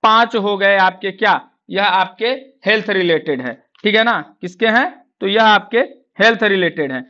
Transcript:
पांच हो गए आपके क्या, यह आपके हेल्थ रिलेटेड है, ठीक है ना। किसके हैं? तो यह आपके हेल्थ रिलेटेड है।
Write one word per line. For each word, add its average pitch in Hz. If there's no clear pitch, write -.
पांच 226
हो 202
गए 196
आपके 190
क्या, 190
यह 190
आपके 185
हेल्थ 214
रिलेटेड 160
है, 123
ठीक 208
है 220
ना। 233
किसके 180
हैं? 247
तो 190
यह 214
आपके 208
हेल्थ 220
रिलेटेड 170
है। 131